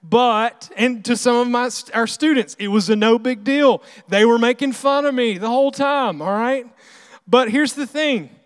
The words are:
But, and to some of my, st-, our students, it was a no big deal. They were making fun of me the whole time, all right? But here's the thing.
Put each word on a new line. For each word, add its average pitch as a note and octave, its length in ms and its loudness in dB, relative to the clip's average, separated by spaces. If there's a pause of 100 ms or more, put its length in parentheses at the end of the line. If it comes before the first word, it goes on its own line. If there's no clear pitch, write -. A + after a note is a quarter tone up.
But, A3+ 720 0
and A#3 300 0
to A#3+ 100 2
some A#3+ 200 0
of B3 120 0
my, A#3+ 220 -2
st-, - 240 -14
our A3+ 120 0
students, C#4+ 520 -2
it G3+ 100 -6
was G3 200 0
a G#3+ 80 4
no A3 220 4
big A3+ 240 -4
deal. C4+ 400 2 (260)
They G3+ 160 0
were A#3 140 2
making B3+ 340 0
fun C#4 340 -2
of C#4+ 80 -2
me A#3 240 -2
the G#3+ 100 -6
whole C4+ 240 2
time, C4+ 500 -2
all F#3 80 -4
right? A#3+ 360 -2 (600)
But A#3 240 2
here's C#4 220 0
the C#4 140 -8
thing. C4+ 440 -4 (160)